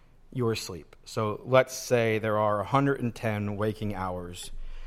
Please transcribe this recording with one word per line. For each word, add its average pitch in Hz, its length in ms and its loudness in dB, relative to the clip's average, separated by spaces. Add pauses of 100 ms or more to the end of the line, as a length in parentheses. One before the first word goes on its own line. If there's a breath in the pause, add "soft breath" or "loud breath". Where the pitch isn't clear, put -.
(320)
you 123 160 0
are 113 60 2
asleep. 92 500 -10
So 107 400 -4
let's 127 320 6
say 113 420 2
there 107 200 0
are 104 240 2
a - 20 0
hundred 135 380 2
and 120 120 -2
ten 104 440 -2
waking 107 360 -2
hours 90 580 -6 (360 soft breath)